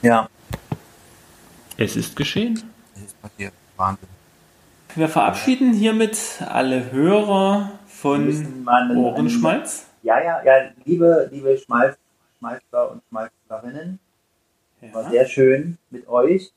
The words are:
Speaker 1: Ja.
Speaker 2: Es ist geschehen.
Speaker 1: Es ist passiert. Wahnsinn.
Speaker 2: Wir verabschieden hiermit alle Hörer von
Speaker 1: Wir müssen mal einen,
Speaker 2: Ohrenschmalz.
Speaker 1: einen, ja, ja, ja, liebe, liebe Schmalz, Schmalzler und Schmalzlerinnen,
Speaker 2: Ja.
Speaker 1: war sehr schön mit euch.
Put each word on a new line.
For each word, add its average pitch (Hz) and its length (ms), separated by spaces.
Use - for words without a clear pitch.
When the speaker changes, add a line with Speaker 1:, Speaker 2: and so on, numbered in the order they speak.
Speaker 1:
Ja. 117 280
Speaker 2:
Es 110 220
ist - 180
geschehen. 220 480
Speaker 1:
Es 101 80
ist - 180
passiert. 104 300
Wahnsinn. 95 320
Speaker 2:
Wir 160 140
verabschieden 254 640
hiermit 220 440
alle 127 460
Hörer 196 800
von 143 340
Speaker 1:
Wir 147 120
müssen 139 300
mal 123 260
einen, 123 80
Speaker 2:
Ohrenschmalz. 123 880
Speaker 1:
einen, - 60
ja, - 160
ja, 165 220
ja, 131 240
liebe, 165 440
liebe 135 280
Schmalz, 131 400
Schmalzler 120 520
und 117 180
Schmalzlerinnen, 120 920
Speaker 2:
Ja. 110 120
Speaker 1:
war 113 160
sehr 120 180
schön 139 500
mit 123 180
euch. 147 500